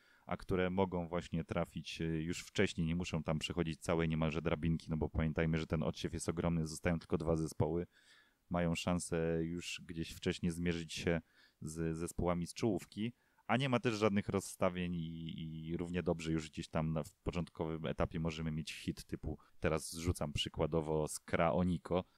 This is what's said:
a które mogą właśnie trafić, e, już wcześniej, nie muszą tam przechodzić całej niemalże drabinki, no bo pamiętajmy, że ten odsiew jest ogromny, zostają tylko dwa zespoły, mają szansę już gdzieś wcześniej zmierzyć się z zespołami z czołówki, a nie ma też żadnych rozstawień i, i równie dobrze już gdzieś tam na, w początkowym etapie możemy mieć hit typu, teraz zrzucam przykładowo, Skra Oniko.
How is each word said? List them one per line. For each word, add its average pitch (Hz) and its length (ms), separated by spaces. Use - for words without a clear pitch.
a 90 100
które 92 340
mogą 90 380
właśnie 85 360
trafić, - 560
e, 82 40
już 82 360
wcześniej, - 460
nie 80 100
muszą 87 260
tam 80 160
przechodzić 80 420
całej 82 280
niemalże 80 340
drabinki, 80 480
no 80 60
bo 76 120
pamiętajmy, 80 500
że 80 80
ten 80 160
odsiew 82 300
jest 85 160
ogromny, 85 380
zostają 82 320
tylko - 200
dwa 80 180
zespoły, 80 500
mają 87 240
szansę 82 680
już 85 420
gdzieś 82 260
wcześniej 90 420
zmierzyć 85 400
się 85 280
z 80 340
zespołami 85 500
z - 80
czołówki, 113 580
a 117 100
nie 135 120
ma 123 120
też 117 140
żadnych 104 340
rozstawień 90 640
i, 80 760
i 82 80
równie 87 260
dobrze 82 300
już 78 180
gdzieś - 180
tam 80 240
na, 78 100
w - 100
początkowym 80 640
etapie 82 340
możemy 80 300
mieć 78 220
hit - 320
typu, - 340
teraz 80 320
zrzucam 82 400
przykładowo, 78 760
Skra - 440
Oniko. 90 520